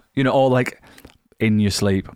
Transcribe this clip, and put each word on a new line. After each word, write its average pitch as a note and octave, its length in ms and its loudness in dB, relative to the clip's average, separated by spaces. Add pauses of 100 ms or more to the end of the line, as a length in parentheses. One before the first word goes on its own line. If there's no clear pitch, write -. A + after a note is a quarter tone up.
(140)
you C3+ 100 0
know, C3 80 0
or, C3+ 160 2
like, B2+ 340 -2 (560)
in G#2+ 220 0
your G#2 100 0
sleep. G2 460 -2